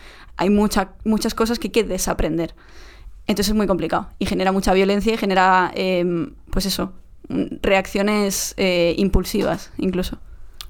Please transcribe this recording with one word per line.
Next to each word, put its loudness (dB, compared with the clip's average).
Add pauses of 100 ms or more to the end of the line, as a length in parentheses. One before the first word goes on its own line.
(380)
Hay 2
mucha, 2 (120)
muchas 0
cosas 0
que -4
hay -10
que 2
desaprender. -2 (720)
Entonces 0
es 2
muy 2
complicado 0
y -4
genera 0
mucha 2
violencia 2
y -2
genera, 4
em, 0 (180)
pues 0
eso, -4 (680)
reacciones, 0
eh, 2
impulsivas 0
incluso. -2 (500)